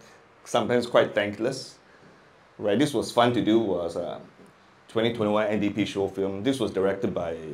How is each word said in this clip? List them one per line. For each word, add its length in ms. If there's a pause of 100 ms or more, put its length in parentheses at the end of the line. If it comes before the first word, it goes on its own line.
(460)
sometimes 420
quite 260
thankless. 640 (840)
Right, 200
this 120
was 200
fun 220
to 120
do, 140
was, 360
uh, 220 (680)
twenty 260
twenty-one 320
N 140
D 100
P 160
show 220
film. 340
This 180
was 120
directed 420
by, 240 (160)